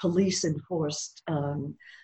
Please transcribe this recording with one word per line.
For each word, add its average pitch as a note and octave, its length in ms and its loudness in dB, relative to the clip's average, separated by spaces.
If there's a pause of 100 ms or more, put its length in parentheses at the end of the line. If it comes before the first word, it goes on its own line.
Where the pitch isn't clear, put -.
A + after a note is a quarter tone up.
police F#3 440 2
enforced, D#3 840 -2
um, D3 480 -2 (280)